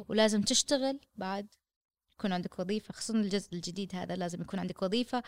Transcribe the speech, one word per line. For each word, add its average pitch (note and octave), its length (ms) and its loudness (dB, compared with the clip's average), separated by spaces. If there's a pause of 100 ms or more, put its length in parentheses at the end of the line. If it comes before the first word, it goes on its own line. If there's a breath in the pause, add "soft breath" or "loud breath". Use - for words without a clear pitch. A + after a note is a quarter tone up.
ولازم G#3+ 340 6
تشتغل C4+ 580 2 (160)
بعد، G3 300 -6 (720)
يكون G3 140 0
عندك F3+ 260 -4
وظيفة، F#3+ 360 -2
خصوصًا A3 240 0
الجزء G3+ 340 0
الجديد F3 420 -6
هذا F3+ 220 -4
لازم F3 240 -2
يكون F3+ 200 -4
عندك F3+ 220 -4
وظيفة A#3+ 460 0